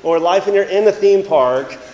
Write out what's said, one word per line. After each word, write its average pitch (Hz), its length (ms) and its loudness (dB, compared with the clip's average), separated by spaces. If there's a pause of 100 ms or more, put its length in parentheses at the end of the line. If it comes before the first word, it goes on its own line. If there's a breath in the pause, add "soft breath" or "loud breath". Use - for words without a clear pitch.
or 165 160 0
life 175 260 0
when 202 80 -2
you're 196 100 0
in 190 200 -2
the 208 80 4
theme 196 320 2
park, 135 520 -2 (180 loud breath)